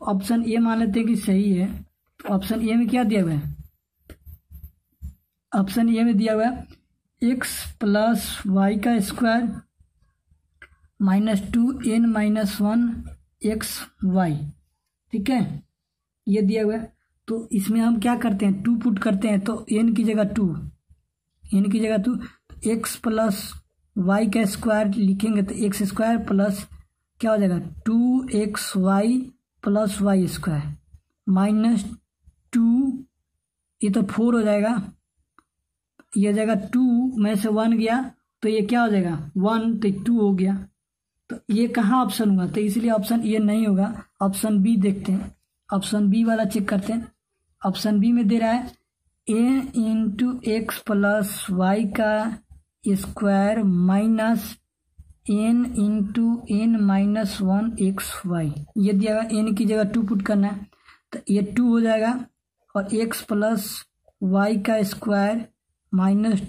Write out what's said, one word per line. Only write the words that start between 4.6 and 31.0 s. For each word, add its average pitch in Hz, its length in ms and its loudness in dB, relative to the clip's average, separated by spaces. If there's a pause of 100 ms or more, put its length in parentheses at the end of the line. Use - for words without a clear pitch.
Option 196 380 0
ए 226 140 0
में 233 140 2
दिया 220 160 0
हुआ 214 120 2
है - 380 -6 (380)
x 247 320 -2 (260)
plus 214 480 2 (200)
y 196 300 2
का 233 240 0
square 233 460 0 (1500)
minus 196 420 2 (120)
two 240 340 0
एन 226 200 2
माइनस 214 540 0
वन 220 220 2 (640)
एक्स 220 340 -4 (260)
वाई। 180 300 2 (800)
ठीक 202 160 -4
है, 220 340 -2 (640)
ये 208 140 2
दिया 214 220 2
हुआ 214 120 0
है, 226 180 -10 (340)
तो 226 240 -6
इसमें 214 280 0
हम 226 200 2
क्या 240 180 0
करते 208 280 0
हैं, 196 180 0
टू 240 140 2
पुट 226 220 0
करते 208 280 0
हैं, 208 120 0
तो 226 320 -4
एन 226 240 2
की 226 80 0
जगह 214 220 0
टू, 208 220 -2 (960)
एन 196 280 0
की 226 80 0
जगह 220 180 0
टू, 226 180 0
तो - 560 -10
x 226 260 -4
plus 220 540 -2 (440)
वाई 196 320 2
का 226 200 2
square 214 420 0
लिखेंगे, 202 540 0
तो 190 120 -6
x 208 280 -2
square 226 420 0
plus 196 400 0 (560)
क्या 226 100 2
हो 214 60 4
जाएगा, 185 220 2 (260)
टू 247 500 2
एक्स 214 420 -2
वाई 196 400 2 (460)
प्लस 202 380 0
वाई 196 260 4
स्क्वायर 147 480 -6 (520)